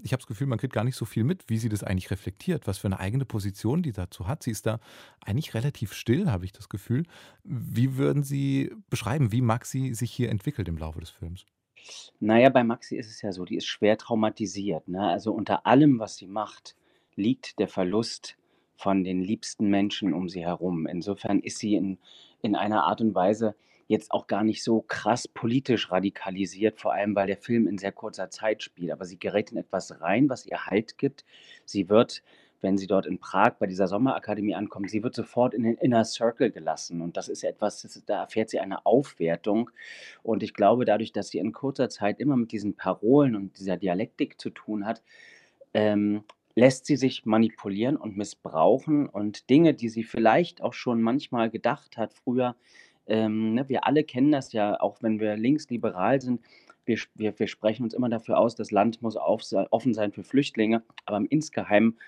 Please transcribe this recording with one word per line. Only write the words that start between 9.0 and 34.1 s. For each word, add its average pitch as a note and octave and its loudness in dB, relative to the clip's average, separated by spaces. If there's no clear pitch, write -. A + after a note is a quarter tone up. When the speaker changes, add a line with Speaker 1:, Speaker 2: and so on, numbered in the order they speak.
Speaker 1:
wie B2 2
Maxi B2 -2
sich A#2 -4
hier A#2 -2
entwickelt G#2+ -4
im E2 -6
Laufe D#2+ -10
des E2 -14
Films? E2+ -14
Speaker 2:
Naja, A2+ 8
bei B2+ 6
Maxi A2+ -4
ist A2 -10
es - -20
ja G#2 -6
so, F2+ -10
die - -8
ist F2+ -6
schwer G#2+ 2
traumatisiert, G2+ -4
ne? F#2 -4
Also G2+ -2
unter - -2
allem, C3+ 6
was G#2+ -8
sie G2+ -18
macht, G#2 -10
liegt A2+ -2
der G2 0
Verlust G2 -4
von G2 0
den F#2 -2
liebsten G#2 -4
Menschen G2+ 0
um F2 -4
sie F2 -8
herum. E2+ -2
Insofern G2 -4
ist - -6
sie G#2 0
in, F#2+ -2
in G#2 0
einer G2+ 2
Art - 0
und A2 2
Weise G#2+ 2
jetzt - 0
auch - -4
gar G#2 -2
nicht A2 0
so A2+ 2
krass - 0
politisch A#2+ -2
radikalisiert, F#2+ -2
vor G2 -2
allem, G2+ -2
weil G2 2
der F#2+ -2
Film A#2 0
in G2+ -4
sehr G2 -6
kurzer G2+ -10
Zeit - -4
spielt. F2 -8
Aber D#2 -8
sie F2+ -14
gerät G#2 -2
in G#2+ -6
etwas - -8
rein, G#2 4
was B2+ 0
ihr - -8
Halt - -2
gibt. - -4
Sie F#2+ -4
wird, G#2+ 4
wenn G2 2
sie F#2+ -4
dort F#2+ 2
in F2+ -6
Prag G#2 2
bei G#2+ 2
dieser F#2+ 0
Sommerakademie G#2 -2